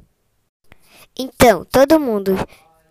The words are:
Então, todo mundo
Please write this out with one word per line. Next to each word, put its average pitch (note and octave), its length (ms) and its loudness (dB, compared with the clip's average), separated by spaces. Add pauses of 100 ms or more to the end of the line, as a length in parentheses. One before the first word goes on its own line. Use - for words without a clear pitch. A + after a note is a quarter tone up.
(1160)
Então, B3 480 0
todo C#4+ 340 2
mundo G#3 320 -4 (600)